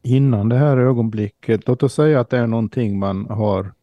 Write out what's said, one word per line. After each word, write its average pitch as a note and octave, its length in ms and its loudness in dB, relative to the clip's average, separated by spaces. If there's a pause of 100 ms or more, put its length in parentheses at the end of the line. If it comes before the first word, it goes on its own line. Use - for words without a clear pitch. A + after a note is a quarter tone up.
innan B2 480 2
det A#2+ 80 2
här C#3+ 200 2
ögonblicket, A2+ 880 -2
låt B2 160 0
oss C3 100 0
säga D3+ 260 2
att A#2+ 100 -2
det B2+ 80 0
är A#2+ 100 0
någonting A2+ 520 -2
man G2 260 -4
har G2+ 460 -2 (100)